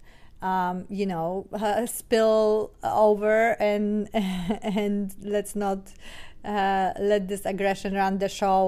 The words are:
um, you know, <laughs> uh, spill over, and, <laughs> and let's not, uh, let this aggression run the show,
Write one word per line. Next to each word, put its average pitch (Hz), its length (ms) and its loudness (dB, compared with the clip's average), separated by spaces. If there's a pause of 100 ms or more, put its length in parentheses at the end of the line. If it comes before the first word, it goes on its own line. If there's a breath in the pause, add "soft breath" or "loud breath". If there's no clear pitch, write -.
(400 soft breath)
um, 180 480 -2
you 202 160 -4
know, 180 460 -4
<laughs> - 20 -20
uh, 208 320 0
spill 220 880 2 (100)
over, 214 680 4 (100)
and, 208 500 0
<laughs> - 40 -4
and 202 1040 -2
let's 202 340 -4
not, 196 380 -4 (500 loud breath)
uh, 196 560 0
let 202 300 2
this 196 160 -6
aggression 196 500 -2
run 196 240 0
the 196 100 0
show, 190 400 2